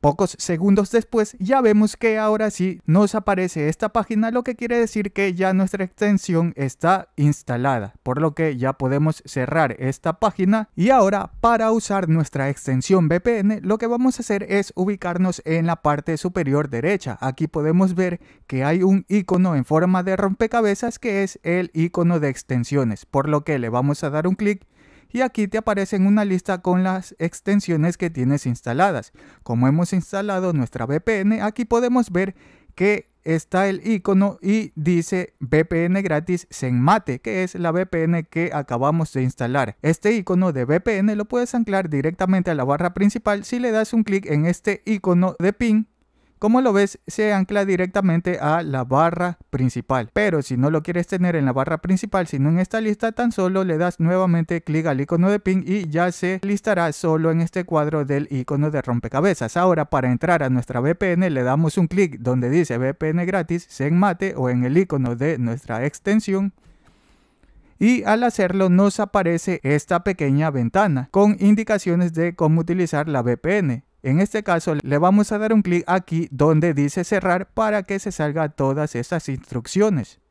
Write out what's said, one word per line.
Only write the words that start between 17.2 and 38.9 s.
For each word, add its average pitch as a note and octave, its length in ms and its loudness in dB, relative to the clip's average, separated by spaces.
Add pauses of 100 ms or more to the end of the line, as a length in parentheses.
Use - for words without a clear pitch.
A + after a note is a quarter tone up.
podemos E3+ 480 2
ver F3+ 240 -2 (260)
que C3 180 -4
hay E3+ 200 2
un F#3+ 240 2
icono F#3 480 0
en C3 100 0
forma F3+ 380 2
de F#3+ 140 -2
rompecabezas G#3+ 840 -2
que G3 240 -2
es - 180 -8
el F3+ 320 -2
icono E3+ 460 0
de D3 100 0
extensiones, B2+ 800 -2
por C#3 200 0
lo D3 160 0
que D3+ 140 -2
le A#2 120 -4
vamos C3+ 340 0
a C#3+ 80 -4
dar D#3 160 -2
un F#3 80 0
clic G#3 320 -2 (400)
y B3 140 -4
aquí A3 260 -2
te G#3+ 100 -4
aparecen G3 500 0
una G#3 180 4
lista F#3 320 -2
con F3+ 260 0
las F#3 360 -4
extensiones E3+ 760 0
que F3 140 -4
tienes C#3 360 -2
instaladas. B2+ 680 -2 (300)
Como A#2+ 220 0
hemos D#3+ 280 2
instalado F#3+ 580 -2
nuestra B2+ 320 -4
V C3+ 160 -2
P G#3+ 220 0
N, G#3 200 0
aquí G#3+ 220 -4
podemos A#3+ 480 0
ver F#3+ 240 -2 (380)
que G3+ 340 0 (160)
está F3+ 460 0
el F#3+ 180 -6
icono G3 540 0
y G3+ 340 -2
dice E3+ 640 -2
V D3+ 240 2
P E3+ 220 0
N F#3 160 0
gratis E3+ 500 -2
Zen B2 300 -2
Mate, D3+ 380 2
que F#3+ 240 -4
es F3+ 120 -8
la E3+ 160 -2
V F3+ 140 0
P E3 180 -2
N E3 220 0
que E3+ 280 -4
acabamos D3 600 -2